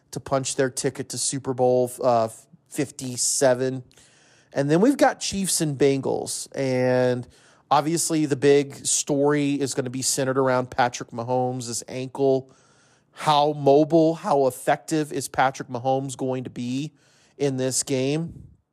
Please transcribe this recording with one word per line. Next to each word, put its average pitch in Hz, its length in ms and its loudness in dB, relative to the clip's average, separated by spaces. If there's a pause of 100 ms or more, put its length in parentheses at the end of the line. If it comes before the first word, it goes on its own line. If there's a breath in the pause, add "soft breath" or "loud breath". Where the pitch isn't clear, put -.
(100)
to - 80 -10
punch - 380 -4
their 135 120 2
ticket 127 420 -6
to 123 80 -8
Super 131 360 -4
Bowl, 127 380 2 (100)
uh, 117 240 2 (400)
fifty-seven. 131 1200 -2 (680 soft breath)
And 143 160 -2
then 160 120 6
we've 269 160 4
got - 240 2
Chiefs 196 400 -4
and 147 180 -2
Bengals. 139 800 0
And 127 720 0 (420 soft breath)
obviously 156 560 0
the 147 80 0
big 143 500 2
story 143 680 0
is 139 220 -4
gonna 127 160 -6
be 127 120 -8
centered 131 360 -2
around 127 340 0
Patrick - 380 -2
Mahomes' 127 760 -4
ankle. 131 640 -2 (600 soft breath)
How 147 400 2
mobile, 151 600 4
how 147 320 2
effective 151 680 -2
is 135 160 -6
Patrick 135 400 -2
Mahomes 131 480 -4
going 127 280 -4
to - 60 -10
be 127 420 -6 (440 soft breath)
in 139 220 -2
this 131 240 -2
game? 139 640 -2 (280)